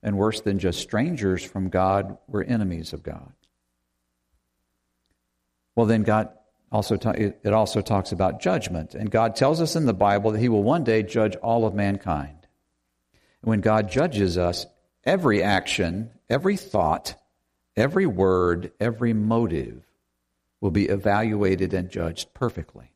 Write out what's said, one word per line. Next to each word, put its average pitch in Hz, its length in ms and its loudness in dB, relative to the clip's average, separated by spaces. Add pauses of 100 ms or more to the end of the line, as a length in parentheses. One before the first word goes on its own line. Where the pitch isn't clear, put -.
and 101 160 -2
worse 107 240 0
than 98 180 0
just 87 200 -2
strangers 107 640 -2
from 95 260 -6
God, 95 480 0 (100)
we're 104 160 -4
enemies 92 500 -4
of - 100 -12
God. - 280 -14 (2500)
Well, 117 100 4
then 110 180 4
God 107 260 2 (420)
also 107 260 0
ta-, - 140 -2
it, - 320 -2
it 101 100 2
also 107 280 2
talks 98 300 -2
about 92 300 -2
judgment, 127 540 -4
and 107 140 -6
God 113 260 2
tells 156 260 2
us 160 140 -2
in 160 100 0
the 117 80 2
Bible 101 380 2
that 107 80 -2
he 123 100 2
will 107 140 2
one 143 200 2
day 110 200 2
judge 107 340 0
all 113 280 0
of 104 80 0
mankind. 87 720 -4 (960)
And 113 80 -4
when 107 120 2
God 107 280 2
judges 104 480 0
us, 87 280 -2 (380)
every 143 380 2
action, 98 680 -2 (180)
every 180 280 0
thought, - 580 -2 (600)
every 156 300 2
word, 90 720 2
every 117 340 0
motive 104 680 -2 (800)
will 101 100 0
be 98 180 2
evaluated 101 840 0
and 90 160 -4
judged 82 440 -8
perfectly. - 640 -8